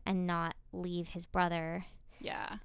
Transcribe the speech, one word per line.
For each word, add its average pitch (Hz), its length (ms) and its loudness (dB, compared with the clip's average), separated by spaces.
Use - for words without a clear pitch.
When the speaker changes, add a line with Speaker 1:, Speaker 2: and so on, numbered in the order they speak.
Speaker 1:
and 185 180 4
not 170 300 2
leave 175 360 -2
his 175 180 -6
brother. 170 580 2
Speaker 2:
Yeah. - 460 -4